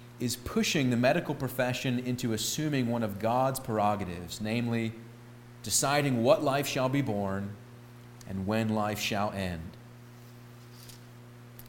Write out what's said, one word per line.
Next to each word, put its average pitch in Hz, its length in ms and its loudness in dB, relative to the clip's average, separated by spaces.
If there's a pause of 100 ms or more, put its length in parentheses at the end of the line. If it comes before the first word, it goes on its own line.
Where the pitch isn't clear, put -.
(200)
is 120 160 0
pushing 151 540 2
the 120 60 4
medical 143 380 4
profession 127 640 0
into 123 340 0
assuming 139 540 0
one 117 160 0
of 98 160 -2
God's 127 400 2
prerogatives, 98 840 0
namely 113 520 0 (680)
deciding 139 600 2
what 156 220 6
life 139 240 2
shall 131 200 0
be 139 140 2
born 101 480 -2 (800)
and 95 180 -4
when 110 220 2
life 107 320 0
shall 104 320 0
end." 90 300 -4 (2000)